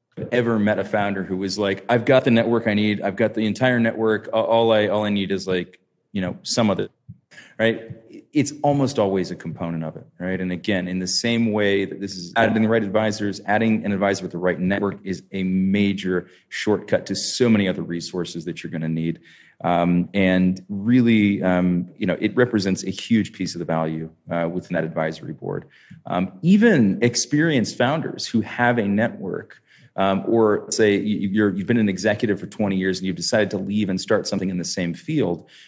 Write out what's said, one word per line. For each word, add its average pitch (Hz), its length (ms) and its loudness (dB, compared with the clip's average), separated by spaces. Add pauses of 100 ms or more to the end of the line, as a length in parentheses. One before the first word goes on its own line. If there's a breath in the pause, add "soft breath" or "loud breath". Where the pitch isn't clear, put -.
(180)
if - 80 -8
I've - 80 -14
ever 117 240 2
met 104 220 2
a 98 40 -2
founder 101 400 -2
who 92 140 -4
was 95 220 -4
like, 98 300 -2
"I've 117 160 2
got 131 180 4
the 135 80 4
network 113 360 2
I 107 60 0
need. 104 280 0
I've 95 160 -2
got 110 180 0
the 110 100 0
entire 123 340 2
network. 110 500 0
A-, - 20 -6
all 113 400 4
I, 107 160 4
all 104 160 2
I 104 60 0
need 98 220 0
is, 98 160 -2
like, 90 320 -4 (320)
you 98 100 -4
know, 90 220 -4
some 110 280 0
other," 95 180 -2 (680 loud breath)
right? 113 320 0 (400)
It's 139 200 0 (120)
almost 143 340 2
always 95 320 2
a 87 60 -8
component 82 480 -8
of 80 120 -10
it, - 120 -18 (120)
right? 90 220 -4
And 92 100 -4
again, 90 360 -2
in 92 120 -4
the 90 80 -4
same 117 440 0
way 101 340 2
that - 140 -10
this 98 160 -8
is 87 200 -14
adding 110 280 4
the 107 60 2
right 113 140 2
advisors, 104 640 -2
adding 110 400 0
an 104 60 0
advisor 98 320 0
with 90 80 -8
the 85 80 -8
right 87 200 0
network 98 440 -2
is 92 180 -6 (100)
a 95 120 -4
major 95 840 0 (220 soft breath)
shortcut - 580 0
to 98 80 -4
so - 340 0
many 101 180 4
other 90 160 -2
resources 85 640 -6
that 85 180 -10
you're 80 80 -10
gonna 80 180 -4
need. 82 300 -2 (440 soft breath)
Um, 87 520 2
and 92 520 2
really, 107 760 2
um, 90 520 2
you 107 120 -6
know, 87 120 0
it 104 160 -2
represents 107 480 0
a 95 60 -6
huge 98 440 -2
piece 92 220 -6
of 85 40 -10
the 85 60 -6
value, 80 440 -4 (200)
uh, 85 220 -2
within 90 220 -8
that 82 100 0
advisory 80 500 -6
board. - 320 -8 (420 loud breath)
Um, 92 240 -2 (100)
even 175 600 6
experienced 147 760 0
founders 127 500 -2
who 110 140 0
have 120 380 0
a 101 80 0
network, 101 720 -4 (340 soft breath)
um, 95 320 0
or 110 440 4
say 104 260 4
y-, 98 80 0
you're, 101 500 2
you've 92 120 -6
been 120 100 2
an 107 100 4
executive 101 520 0
for 87 80 -12
twenty 101 300 -2
years 92 200 0
and 92 100 -6
you've 90 80 -4
decided 98 360 0
to 101 60 -4
leave 98 320 -2
and 95 120 -2
start 98 260 0
something 95 220 -2
in 92 80 -4
the 85 80 -4
same 87 300 -4
field, 95 520 -2 (200 loud breath)